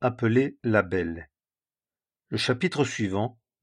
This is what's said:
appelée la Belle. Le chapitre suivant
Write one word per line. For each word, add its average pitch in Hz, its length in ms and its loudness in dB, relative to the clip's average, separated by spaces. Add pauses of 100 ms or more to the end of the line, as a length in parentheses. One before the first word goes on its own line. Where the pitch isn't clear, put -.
appelée 120 600 0
la 107 200 4
Belle. 85 480 -4 (1000)
Le 107 100 -2
chapitre 147 460 0
suivant 104 560 -2 (220)